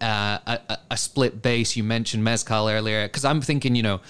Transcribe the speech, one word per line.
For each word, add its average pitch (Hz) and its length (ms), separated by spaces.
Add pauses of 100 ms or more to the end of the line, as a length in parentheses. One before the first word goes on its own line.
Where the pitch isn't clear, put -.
uh, 104 440
a, 117 140 (100)
a, - 80 (140)
a 120 40
split - 460
base? 120 340
You 117 80
mentioned 110 400
mezcal 110 460
earlier, 107 380
'cause 135 160
I'm 147 180
thinking, 135 320
you 117 80
know, 101 280